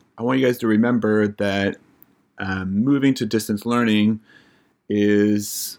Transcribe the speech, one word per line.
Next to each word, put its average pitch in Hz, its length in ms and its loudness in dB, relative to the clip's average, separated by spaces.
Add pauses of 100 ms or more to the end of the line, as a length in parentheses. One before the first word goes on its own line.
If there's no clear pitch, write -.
(180)
I 113 60 -8
want 131 160 0
you 131 60 2
guys 123 120 2
to 117 100 -4
remember 107 640 2
that, 101 480 -2 (640)
um, 95 440 -2
moving 139 300 2
to 127 120 -4
distance 107 400 -4
learning 110 540 2 (720)
is 104 880 0